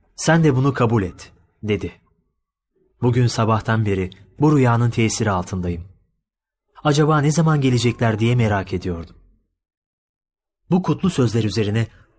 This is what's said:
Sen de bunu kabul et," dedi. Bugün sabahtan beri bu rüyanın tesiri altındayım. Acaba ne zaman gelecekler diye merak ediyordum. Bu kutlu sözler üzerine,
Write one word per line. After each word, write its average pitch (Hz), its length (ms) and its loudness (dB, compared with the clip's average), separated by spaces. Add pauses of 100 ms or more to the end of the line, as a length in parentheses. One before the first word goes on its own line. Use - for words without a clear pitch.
(160)
Sen 165 280 2
de 143 120 4
bunu 131 180 2
kabul 117 300 0
et," - 280 -12 (320)
dedi. 98 280 -4 (1120)
Bugün 123 260 2
sabahtan 110 580 0
beri 95 240 -2 (300)
bu 151 180 4
rüyanın 120 320 2
tesiri 110 420 0
altındayım. 90 520 -4 (1000)
Acaba 151 380 2
ne 151 100 2
zaman 156 300 2
gelecekler 120 580 0
diye 117 160 2
merak 104 380 0
ediyordum. 87 420 -8 (1500)
Bu 185 140 2
kutlu 170 260 -2
sözler 113 340 0
üzerine, 107 440 -2 (320)